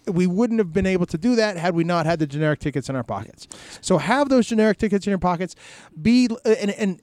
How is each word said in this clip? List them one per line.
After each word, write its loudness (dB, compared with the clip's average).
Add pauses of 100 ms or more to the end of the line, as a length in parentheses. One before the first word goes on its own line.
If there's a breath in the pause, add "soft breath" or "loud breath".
we 2
wouldn't 0
have -2
been 0
able 0
to -6
do 0
that 0
had -2
we 2
not 0
had 0
the 0
generic -2
tickets -4
in -6
our -4
pockets. -10 (320 loud breath)
So 2
have 2
those 4
generic 2
tickets -2
in -2
your 0
pockets. -2 (440 loud breath)
Be, 4 (160)
uh, 2
and, 0
and, -4